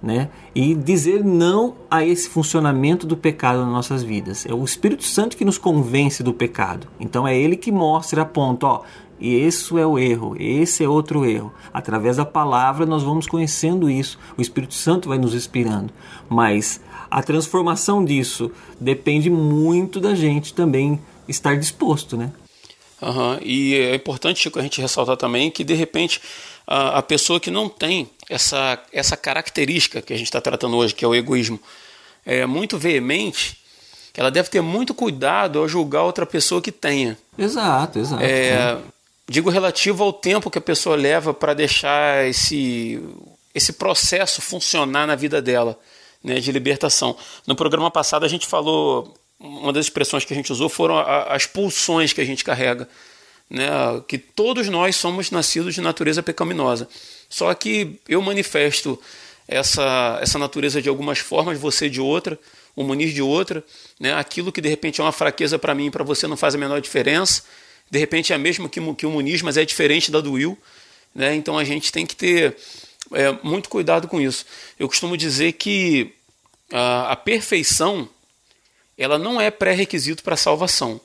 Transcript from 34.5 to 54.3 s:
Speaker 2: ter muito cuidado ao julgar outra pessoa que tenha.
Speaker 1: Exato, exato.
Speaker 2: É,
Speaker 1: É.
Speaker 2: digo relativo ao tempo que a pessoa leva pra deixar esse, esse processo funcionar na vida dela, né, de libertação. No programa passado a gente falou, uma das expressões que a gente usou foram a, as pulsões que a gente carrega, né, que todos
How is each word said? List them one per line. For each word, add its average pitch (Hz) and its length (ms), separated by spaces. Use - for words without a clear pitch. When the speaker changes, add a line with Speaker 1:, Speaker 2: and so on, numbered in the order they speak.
Speaker 2:
ter 196 100
muito 220 340
cuidado 156 640
ao 156 100
julgar 151 360
outra 175 200
pessoa 170 380
que - 80
tenha. 135 480
Speaker 1:
Exato, 185 640
exato. 135 240
Speaker 2:
É, 131 60
Speaker 1:
É. 123 280
Speaker 2:
digo 160 220
relativo 190 540
ao 196 80
tempo 202 380
que - 80
a - 40
pessoa - 320
leva 147 400
pra 147 200
deixar 143 760
esse, 120 760
esse 139 200
processo - 680
funcionar 147 680
na 151 80
vida 143 260
dela, 120 340
né, 127 160
de 131 140
libertação. 135 640
No - 80
programa 160 340
passado 156 340
a 156 40
gente 165 180
falou, 151 680
uma 143 320
das 147 140
expressões 143 380
que - 80
a 139 40
gente 143 160
usou 135 160
foram 165 280
a, 147 280
as 139 120
pulsões 170 680
que - 80
a 143 40
gente 131 200
carrega, 127 440
né, 131 160
que - 100
todos 226 520